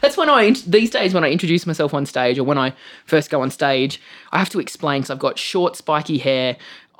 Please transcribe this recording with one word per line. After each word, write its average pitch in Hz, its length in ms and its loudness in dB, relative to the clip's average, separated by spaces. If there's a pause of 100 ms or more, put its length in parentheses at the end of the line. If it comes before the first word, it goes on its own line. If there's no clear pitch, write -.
That's 554 140 2
when 320 120 0
I 269 140 6
int-, 208 280 2
these 220 200 4
days 196 240 0
when 170 100 2
I 139 60 2
introduce 170 360 0
myself 156 280 -2
on 139 100 -2
stage 127 340 0
or 131 60 -2
when 139 140 0
I 131 140 0 (340)
first 156 240 0
go 143 120 0
on 135 80 -2
stage, 135 500 -2 (320)
I - 60 0
have 190 120 0
to 208 100 -6
explain 143 420 -4
'cause - 80 -10
I've 135 100 -10
got 135 180 -2
short, - 380 -2
spiky 151 420 -4
hair. 127 380 -2 (420)